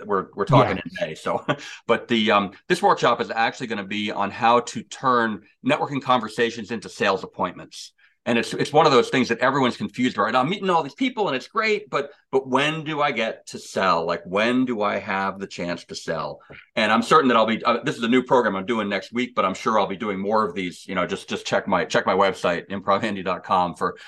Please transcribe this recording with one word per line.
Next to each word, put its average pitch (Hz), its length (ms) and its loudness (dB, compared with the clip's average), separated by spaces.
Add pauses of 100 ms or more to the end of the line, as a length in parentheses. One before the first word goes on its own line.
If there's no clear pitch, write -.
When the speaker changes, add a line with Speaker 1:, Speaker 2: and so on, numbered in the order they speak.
Speaker 1:
we're, 98 300 -2
we're 98 120 -2
talking - 320 4
Speaker 2:
Yeah. 87 60 -8
Speaker 1:
in - 260 -6
May. 78 40 -10
So, 85 320 -6 (200)
<laughs> - 220 -18
but 110 200 0
the, 110 240 2
um, 101 220 2 (140)
this 180 140 0
workshop 151 400 4
is 104 80 -4
actually 117 380 -2
gonna 104 160 -6
be 104 260 -4
on 98 220 -4
how 120 300 4
to 117 200 -8
turn 117 640 0 (200)
networking 139 380 -2
conversations 117 680 -2
into 101 180 -8
sales 98 340 0
appointments. - 680 -10 (340)
And 233 120 2
it's, - 160 -2
it's - 180 -2
one 156 140 6
of 147 40 4
those 117 180 6
things 127 200 0
that 113 80 -2
everyone's 131 400 2
confused 110 400 -4
about. 107 180 2
"I'm 127 140 2
meeting 190 220 -4
all 165 100 4
these 139 140 -8
people 247 320 -2
and 139 100 0
it's 123 100 -10
great, 214 440 -2
but, 143 180 -4 (220)
but 135 160 0
when 147 360 0
do 156 160 -4
I 143 120 2
get 113 380 -4
to 113 100 -14
sell? 90 480 0
Like, 85 180 -4
when 117 400 2
do 117 160 -2
I 104 160 0
have 98 400 -4
the 98 80 -10
chance 87 400 -8
to - 100 -16
sell?" 76 440 -6 (360)
And 107 160 2
I'm 113 120 4
certain 151 240 6
that 120 100 6
I'll 110 80 6
be, 107 180 0
uh, 120 200 0
this 127 120 -4
is 120 60 -12
a 113 60 -2
new 123 160 4
program 120 320 2
I'm 95 100 -6
doing 107 240 -2
next 98 240 -4
week, 123 220 -4
but 101 100 2
I'm 92 80 -2
sure 110 240 0
I'll 98 80 4
be 95 100 -4
doing 101 220 -4
more 107 260 0
of 90 120 -4
these. 92 320 -8
You 95 80 -8
know, 90 100 0
just, 92 240 -6
just 104 160 -6
check - 220 -2
my, 92 180 0
check 117 220 0
my 98 80 4
website, 92 540 2
improv 98 340 0
andy 101 180 -4
dot 87 220 -4
com, 90 320 0
for, 92 200 -4 (120)